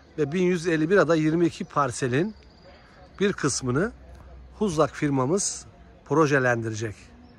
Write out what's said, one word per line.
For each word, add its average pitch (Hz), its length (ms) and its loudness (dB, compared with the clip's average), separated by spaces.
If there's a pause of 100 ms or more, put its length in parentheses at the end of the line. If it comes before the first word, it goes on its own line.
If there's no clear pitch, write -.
(180)
ve 147 140 -2
bin 185 100 0
yüz 180 240 0
elli 160 240 0
bir 202 60 4
ada 165 180 4
yirmi 160 320 2
iki - 180 -4
parselin 139 680 -2 (840)
bir 196 120 2
kısmını 139 600 -2 (680)
Huzzak 156 320 2
firmamız 143 760 -2 (380)
projelendirecek. 120 920 0 (440)